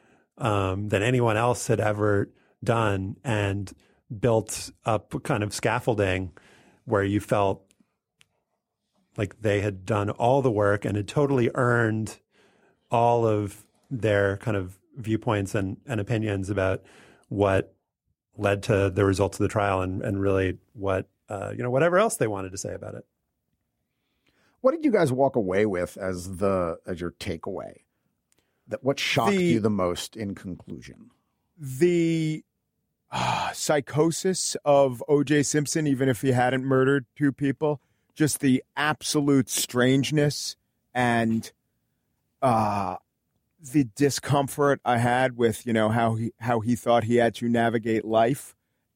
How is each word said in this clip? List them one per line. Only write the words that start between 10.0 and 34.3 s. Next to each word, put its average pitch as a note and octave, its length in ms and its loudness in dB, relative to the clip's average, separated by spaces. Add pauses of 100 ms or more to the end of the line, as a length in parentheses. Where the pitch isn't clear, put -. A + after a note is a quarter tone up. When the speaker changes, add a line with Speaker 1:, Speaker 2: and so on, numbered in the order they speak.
Speaker 1:
all C3 300 2
the B2+ 100 2
work G#2 340 0
and G2+ 100 -2
had G#2 120 -4
totally C#3 480 2
earned A#2 600 0 (720)
all A#2+ 380 4
of G#2 380 -2 (260)
their G2+ 460 2
kind A2 200 -4
of F#2 200 -8 (200)
viewpoints A2 580 -2
and, G2 300 -4
and A#2 140 -4
opinions G#2 500 -2
about F#2+ 340 0 (440)
what G2 460 0 (640)
led G2+ 260 0
to G2 260 2
the F#2+ 160 2
results G2 340 0
of G#2 40 0
the F#2+ 60 0
trial G2+ 320 0
and, F#2 200 -4
and G2 200 -4
really F#2+ 360 0 (160)
what, F#2+ 340 -4 (220)
uh, G2+ 260 -8
you A#2 80 -8
know, B2 60 -4
whatever D#3+ 280 2
else A3 200 2
they A#2+ 100 0
wanted F#2+ 240 -6
to G2 60 -12
say - 160 -8
about G2 220 -12
it. - 100 -16 (1600)
Speaker 2:
What C4 100 4
did D#4+ 120 -6
you D4 80 4
guys F3 200 2
walk C3+ 240 2
away G2+ 300 2
with F2 320 -2
as F#2 400 -6
the, F2+ 480 0
as F2 140 -8
your E2 120 -6
takeaway? D#2+ 720 -10 (840)
That, - 160 -10
what C3+ 160 -2
shocked A#2+ 320 0
Speaker 3:
The F#3+ 120 2
Speaker 2:
you E3+ 160 4
the G#2+ 100 0
most F2+ 460 -2
in G#2 200 -6
conclusion? - 760 -14 (460)
Speaker 3:
The, E3 840 0 (680)
uh, B2+ 420 -4
psychosis D#3+ 1120 -2